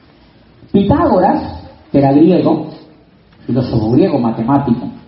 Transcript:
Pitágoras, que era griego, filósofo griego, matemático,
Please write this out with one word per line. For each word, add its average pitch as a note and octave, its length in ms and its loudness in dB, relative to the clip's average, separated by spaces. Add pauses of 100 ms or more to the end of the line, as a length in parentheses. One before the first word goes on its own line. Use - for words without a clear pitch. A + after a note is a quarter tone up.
(720)
Pitágoras, A#3+ 920 0 (260)
que C#3+ 80 0
era C#3 140 2
griego, D#3 540 2 (800)
filósofo A#2 460 -2
griego, D#3+ 260 2
matemático, A#2 720 -2 (200)